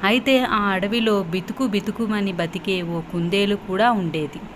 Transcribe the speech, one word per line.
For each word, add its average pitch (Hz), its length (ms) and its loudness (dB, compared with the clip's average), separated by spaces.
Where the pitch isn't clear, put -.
అయితే 254 400 4
ఆ 214 180 0
అడవిలో 202 600 2
బితుకు 185 440 -2
బితుకుమని 208 680 -2
బతికే 175 500 -2
ఓ 170 180 -4
కుందేలు 185 560 0
కూడా 202 360 2
ఉండేది. 156 460 -2